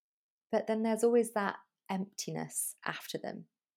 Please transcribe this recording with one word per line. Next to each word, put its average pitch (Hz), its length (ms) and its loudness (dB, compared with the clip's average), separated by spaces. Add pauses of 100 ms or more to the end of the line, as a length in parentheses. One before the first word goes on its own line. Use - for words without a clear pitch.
(520)
but 226 140 2
then 220 160 2
there's 220 220 2
always 233 280 6
that 202 240 0 (320)
emptiness - 960 -4
after - 340 -6
them. - 260 -8 (320)